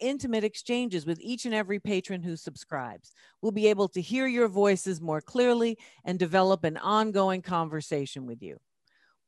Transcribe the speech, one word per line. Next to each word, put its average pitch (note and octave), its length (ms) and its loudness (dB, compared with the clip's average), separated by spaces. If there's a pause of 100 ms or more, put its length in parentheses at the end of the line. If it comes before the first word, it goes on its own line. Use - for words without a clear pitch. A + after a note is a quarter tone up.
intimate B3 440 -2
exchanges A3 600 -4
with E3 160 -4
each A#3+ 240 -8
and A#3 100 -2
every G#3 240 -2
patron F#3+ 440 -4
who E3+ 140 -6
subscribes. C3 760 -10 (300)
We'll G#3+ 100 0
be G#3 140 4
able G3+ 220 4
to F#3 120 -6
hear B3+ 260 -2
your A#3+ 220 2
voices F#3+ 540 2
more D#3 180 -2
clearly A#3+ 560 2 (300)
and F3+ 120 0
develop F#3 460 4
an D#3+ 140 -2
ongoing G3 640 2
conversation D#3 840 -4
with A#2 160 -12
you. E2 160 -12 (720)